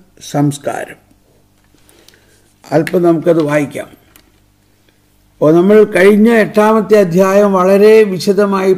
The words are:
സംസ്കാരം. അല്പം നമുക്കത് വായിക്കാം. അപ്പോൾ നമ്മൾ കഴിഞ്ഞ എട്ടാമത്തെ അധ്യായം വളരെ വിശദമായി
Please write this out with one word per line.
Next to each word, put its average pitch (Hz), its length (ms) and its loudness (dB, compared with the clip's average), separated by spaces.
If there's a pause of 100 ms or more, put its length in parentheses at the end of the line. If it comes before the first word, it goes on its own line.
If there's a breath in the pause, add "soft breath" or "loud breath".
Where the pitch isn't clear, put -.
(320)
സംസ്കാരം. - 680 -6 (1700 soft breath)
അല്പം 165 340 -4
നമുക്കത് 165 400 -2
വായിക്കാം. 147 460 -6 (1400)
അപ്പോൾ 147 220 -2
നമ്മൾ 185 260 2 (120)
കഴിഞ്ഞ 202 380 2 (100)
എട്ടാമത്തെ 208 600 0
അധ്യായം 190 540 0
വളരെ 196 400 2 (120)
വിശദമായി 190 720 -2